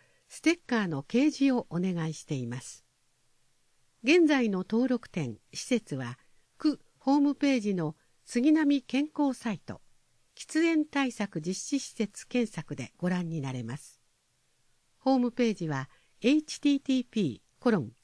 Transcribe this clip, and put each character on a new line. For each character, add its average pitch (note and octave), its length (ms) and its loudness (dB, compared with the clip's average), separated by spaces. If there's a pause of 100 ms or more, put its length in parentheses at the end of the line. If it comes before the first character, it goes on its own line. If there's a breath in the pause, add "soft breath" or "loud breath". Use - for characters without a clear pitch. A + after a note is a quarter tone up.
(300 soft breath)
ス - 100 -18
テ D#4 120 2
ッ E4 140 -2
カ A3+ 180 0
ー F#3+ 40 -2
の C#3+ 160 -4
掲 C#4 280 2
示 C#4 220 2
を B3 160 -2
お E3 120 -2
願 E3+ 280 -2
い D#3+ 40 -8
し - 100 -14
て - 100 -6
い B2+ 140 -4
ま B2 140 -8
す。 - 240 -18 (1200)
現 E4 200 6
在 C#4 220 4
の F#3+ 120 0
登 A3+ 280 0
録 - 220 -2
店、 B2 280 -6 (160)
施 - 120 -10
設 - 320 -2
は、 B2 200 -8 (400)
区 D4 220 -2 (180)
ホ C#4 200 2
ー - 20 4
ム C#4+ 160 2
ペ C#4 220 2
ー - 20 2
ジ G3+ 160 -2
の D#3+ 220 -2 (260)
杉 C4+ 300 2
並 C#4+ 300 2
健 C#4+ 300 -2
康 C#4 240 0
サ A3+ 140 -6
イ F3+ 80 -6
ト、 - 220 -14 (540)
喫 - 280 -2
煙 D#4+ 240 2
対 C#4 240 -2
策 G3 300 -6
実 F3 120 -4
施 - 260 -4
施 - 140 -12
設 - 340 -6
検 B3 240 -2
索 D3 240 -10
で A#2+ 220 -12
ご F3+ 100 -4
覧 F3+ 220 -2
に E3 100 -4
な C3 140 -6
れ B2+ 80 -6
ま A#2 160 -8
す。 - 240 -20 (960)
ホ C4+ 200 2
ー - 20 4
ム B3 120 2
ペ A#3 200 0
ー - 20 -2
ジ F3 140 -6
は、 C3+ 240 -4 (300 soft breath)
エ A#3+ 100 4
イ D4+ 120 4
チ - 160 -12
テ C#4+ 100 2
ィ C#4+ 80 4
ー - 40 -4
テ C4+ 120 -2
ィ C4 80 2
ー A#3+ 60 -6
ピ D#3 380 -2
ー - 160 -20
コ B3 80 2
ロ G#3 120 2
ン G#2+ 100 -8 (120)